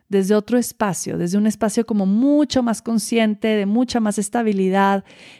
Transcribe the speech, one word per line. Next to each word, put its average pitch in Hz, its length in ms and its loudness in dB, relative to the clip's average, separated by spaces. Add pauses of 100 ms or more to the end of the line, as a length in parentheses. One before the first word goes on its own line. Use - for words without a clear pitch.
(100)
desde 196 240 2
otro 214 240 0
espacio, - 580 -4
desde 175 220 -2
un 208 80 2
espacio 226 400 -2
como 208 180 0
mucho 262 580 2
más 233 200 -2
consciente, 220 680 -2
de 214 160 0
mucha 247 340 0
más 214 200 -2
estabilidad. 196 840 0 (360)